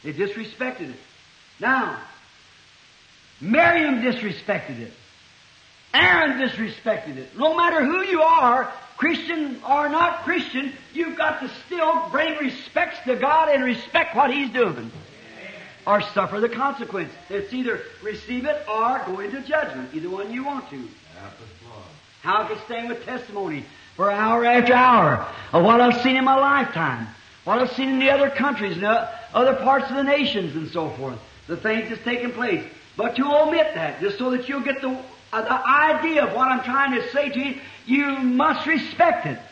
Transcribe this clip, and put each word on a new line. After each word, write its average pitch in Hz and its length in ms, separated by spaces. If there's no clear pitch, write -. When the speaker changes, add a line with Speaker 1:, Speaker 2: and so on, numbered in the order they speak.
Speaker 1:
They 151 80
disrespected 208 760
it. 123 100
Now, 233 380
Miriam 294 600
disrespected 196 800
it. 113 120
Aaron 320 440
disrespected 208 800
it. 131 200
No 311 200
matter 339 280
who 349 180
you 370 200
are, 262 480
Christian 302 720
or 294 200
not 339 360
Christian, 277 480
you've 311 240
got 311 240
to 262 80
still 320 440
bring 311 280
respects 302 680
to 247 100
God 302 320
and 269 160
respect 254 500
what 254 180
He's 277 180
doing. 156 400
Or 202 160
suffer 196 380
the 233 80
consequence. 233 640
It's 202 220
either 247 280
receive 247 420
it 294 240
or 247 380
go 190 140
into 208 200
judgment. 135 540
Either 160 160
one 202 220
you 254 120
want 277 260
to. 143 60
Speaker 2:
That's 104 600
the 107 300
law. 107 140
Speaker 1:
How 196 200
I 220 60
could 214 160
stand 233 260
with 233 160
testimony 196 580
for 196 140
hour 220 340
after 240 300
hour 220 520
of 170 120
what 233 160
I've 240 220
seen 262 140
in 262 80
my 269 120
lifetime, 165 680
what 202 140
I've 247 140
seen 262 160
in 262 120
the 269 100
other 277 180
countries 214 480
and 185 80
o-, 220 240
other 254 220
parts 262 340
of 247 80
the 277 60
nations 226 540
and 160 140
so 160 200
forth, 123 280
the 170 100
things 220 320
that's 226 160
taken 240 280
place. 214 300
But 233 200
to 262 80
omit 311 500
that, 160 260
just 202 180
so 247 140
that 247 160
you'll 277 120
get 269 220
the, 262 80
uh, 220 100
the 254 260
idea 302 580
of 196 80
what 254 140
I'm 254 160
trying 262 360
to - 100
say 285 200
to 226 100
you, 269 200
you 277 320
must 247 480
respect 320 580
it. 131 140